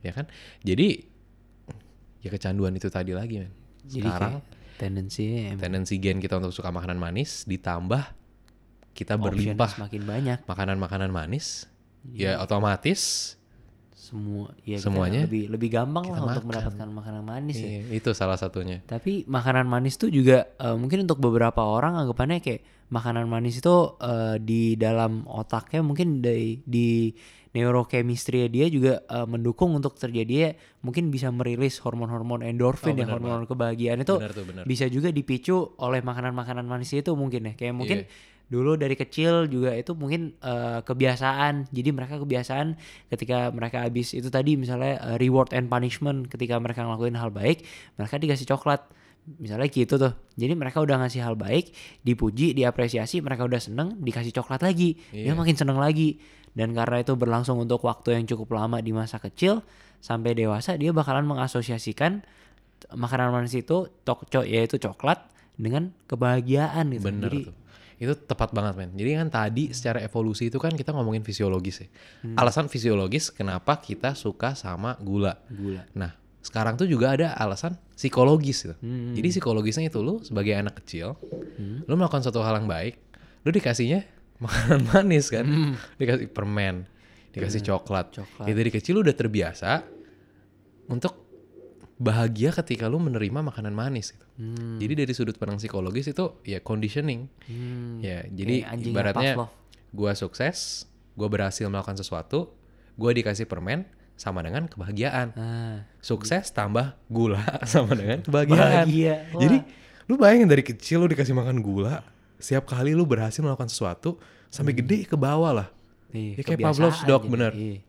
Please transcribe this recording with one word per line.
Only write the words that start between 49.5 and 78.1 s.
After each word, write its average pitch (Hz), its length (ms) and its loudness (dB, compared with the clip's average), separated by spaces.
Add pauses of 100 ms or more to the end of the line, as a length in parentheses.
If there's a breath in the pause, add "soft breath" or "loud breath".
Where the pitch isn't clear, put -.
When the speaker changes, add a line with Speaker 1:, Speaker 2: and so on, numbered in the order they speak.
Speaker 2:
gitu 131 320 2
tuh. 127 160 4 (220)
Jadi 123 180 0
mereka 135 240 -4
udah 143 220 4
ngasih 123 240 -2
hal 120 100 -2
baik, 110 400 0 (260 loud breath)
dipuji, 120 540 2
diapresiasi, 120 680 0
mereka 135 240 -4
udah 123 140 0
seneng, 147 400 -4
dikasih 120 340 -4
coklat 131 300 -4
lagi. 175 480 2
Dia 107 160 -8
Speaker 1:
Iya. 139 80 2
Speaker 2:
makin 165 220 4
seneng 135 220 2
lagi. 156 440 2 (300 loud breath)
Dan 113 200 -2
karena 117 300 0
itu 123 120 0
berlangsung 120 440 2
untuk 120 240 0
waktu 120 320 0
yang 117 120 2
cukup 110 280 -4
lama 110 260 0
di 113 120 -4
masa 110 260 -4
kecil, 196 480 0 (320 soft breath)
sampai 117 360 -2
dewasa 110 400 0
dia 151 200 0
bakalan 143 320 2
mengasosiasikan 131 960 -2 (720 soft breath)
makanan 123 420 0
manis 120 200 0
itu, 160 360 0 (100)
cok-, - 300 -4
co-, 131 160 2
yaitu 113 320 2
coklat, 131 480 -2 (280 soft breath)
dengan 139 360 -2 (160)
kebahagiaan 131 840 2
gitu. 113 120 -4
Speaker 1:
Bener 101 240 -2
Speaker 2:
Jadi 143 160 -2
Speaker 1:
tuh. - 120 -16 (420 loud breath)
Itu 123 160 -2
tepat 113 380 -4
banget, 104 260 -2
men. 90 160 -10
Jadi 101 220 -2
kan 160 140 -2
tadi 113 400 0
secara 117 300 -2
evolusi 110 480 -2
itu 117 100 -4
kan 160 120 0
kita 156 220 -4
ngomongin 110 320 -2
fisiologis 98 580 -2
ya. 92 60 -18 (340 loud breath)
Speaker 2:
Hmm. 113 140 -6
Speaker 1:
Alasan 123 320 2
fisiologis 110 600 0
kenapa 98 480 -2
kita 123 360 -4
suka 117 400 -4
sama 101 440 -6
gula. 98 420 -2 (100)
Speaker 2:
Gula. 98 340 -8 (100)
Speaker 1:
Nah, 90 180 -4 (260)
sekarang 110 380 -2
tuh 175 100 0
juga 131 260 4
ada 151 220 2
alasan 110 420 -4 (140)
psikologis 135 720 4